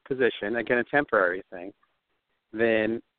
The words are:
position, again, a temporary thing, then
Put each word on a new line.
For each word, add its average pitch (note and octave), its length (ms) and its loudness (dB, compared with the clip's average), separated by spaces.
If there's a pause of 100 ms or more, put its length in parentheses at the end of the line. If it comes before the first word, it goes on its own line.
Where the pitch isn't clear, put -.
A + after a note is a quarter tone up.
position, A#2 480 -2
again, A#2+ 240 0
a A2+ 60 -2
temporary F#2+ 680 0
thing, F#2 200 -14 (840)
then A2+ 480 0 (180)